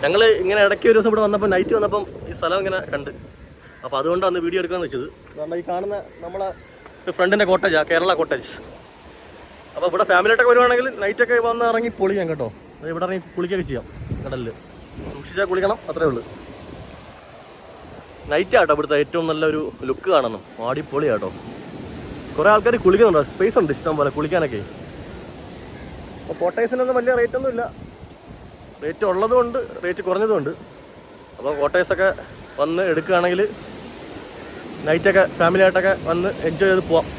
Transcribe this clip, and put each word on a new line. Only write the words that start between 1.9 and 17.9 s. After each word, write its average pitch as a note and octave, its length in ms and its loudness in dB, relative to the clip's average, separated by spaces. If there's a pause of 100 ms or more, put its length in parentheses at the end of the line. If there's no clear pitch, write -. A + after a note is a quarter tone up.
ഈ E3 100 -10
സ്ഥലം F3 240 0
ഇങ്ങനെ F#3 160 -2 (140)
കണ്ട്, C#3+ 180 -6 (760)
അപ്പോൾ C3+ 160 -4
അതുകൊണ്ട് F3 280 0
അന്ന് F3+ 160 -2
വീഡിയോ F3+ 180 0
എടുക്കാമെന്ന് F3 260 -4
വെച്ചത്. C3+ 180 -6 (300)
കാരണം D#3+ 240 -6
ഈ - 100 -12
കാണുന്ന G3 240 -4 (300)
നമ്മളെ F#3+ 240 -6 (540)
ഒരു F3+ 140 -6
ഫ്രണ്ടിൻ്റെ F#3+ 340 2
കോട്ടേജാണ്, E3 400 2
കേരള F3 300 4
കോട്ടേജ്. C#3+ 300 -4 (1200)
അപ്പോൾ D#3+ 160 0
ഇവിടെ F#3 220 0
ഫാമിലിയായിട്ടൊക്കെ A3+ 400 6
വരുവാണെങ്കിൽ B3 360 4 (140)
നൈറ്റൊക്കെ A#3 360 2 (100)
വന്ന് A#3 220 0
ഇറങ്ങി A3+ 280 0
പൊളിക്കാം F#3+ 340 0
കേട്ടോ. C3 160 -6 (300)
അത് D3+ 140 -10
ഇവിടെ E3 140 -4
ഇറങ്ങി F#3 140 -4 (140)
കുളിക്കുകയൊക്കെ F3+ 340 -4
ചെയ്യാം A#2+ 160 -6 (380)
കടലിൽ. B2+ 260 -8 (640)
സൂക്ഷിച്ചാൽ E3+ 380 -4
കുളിക്കണം, G3 260 0 (120)
അത്രേ D#3+ 220 -2
ഉള്ളൂ. A#2 100 -4 (2000)